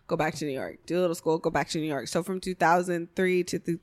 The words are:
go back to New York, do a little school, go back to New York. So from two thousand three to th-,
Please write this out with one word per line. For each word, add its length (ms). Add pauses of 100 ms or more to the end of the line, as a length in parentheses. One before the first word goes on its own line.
go 100
back 200
to 100
New 60
York, 340
do 120
a 20
little 140
school, 240
go 120
back 200
to 80
New 100
York. 200
So 140
from 180
two 140
thousand 640
three 280
to 140
th-, 240